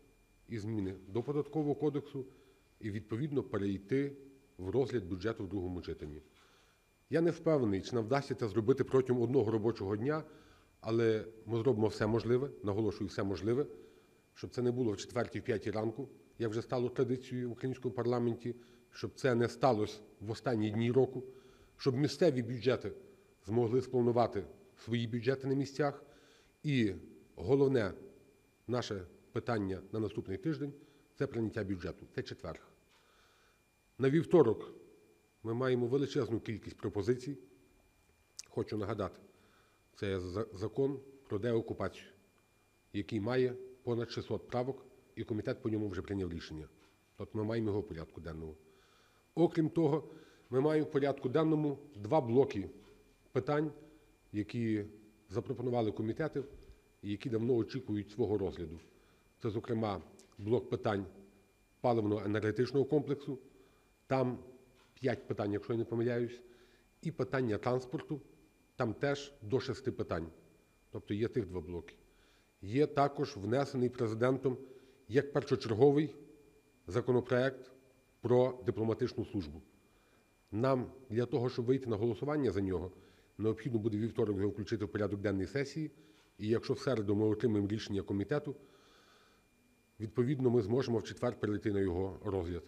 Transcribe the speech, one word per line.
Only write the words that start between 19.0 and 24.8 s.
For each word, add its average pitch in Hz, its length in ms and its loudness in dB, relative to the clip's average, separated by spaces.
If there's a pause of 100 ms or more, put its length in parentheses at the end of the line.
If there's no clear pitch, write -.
це 131 200 2
не 117 140 4
сталося 113 520 2 (200)
в 101 100 -6
останні 110 400 0
дні 117 200 2
року, 127 340 4 (520)
щоб 127 200 0
місцеві 139 460 2
бюджети 113 500 0 (560)
змогли 120 340 4
спланувати 117 600 2 (400)